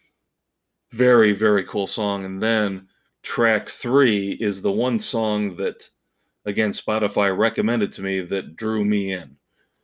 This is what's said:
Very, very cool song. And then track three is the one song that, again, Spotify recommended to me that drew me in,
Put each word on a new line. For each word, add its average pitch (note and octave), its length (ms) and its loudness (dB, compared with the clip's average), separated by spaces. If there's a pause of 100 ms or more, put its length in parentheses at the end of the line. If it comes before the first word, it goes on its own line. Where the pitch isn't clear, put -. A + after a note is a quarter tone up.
(920)
Very, A#2 420 6
very G2+ 300 4
cool G2 240 -4
song. G2+ 380 -4
And F#2+ 160 -6
then G#2+ 460 -2 (340)
track A2+ 480 0
three A#2 600 2
is G2+ 300 -4
the G2+ 100 0
one A#2 280 0
song G#2+ 580 -2
that, F#2 320 -6 (560)
again, G#2+ 260 -2
Spotify G#2 680 0
recommended A2 560 0
to - 80 -12
me F#2+ 200 -4
that F2 340 -6
drew A2 280 -2
me G2+ 300 0
in, D2+ 240 -12 (460)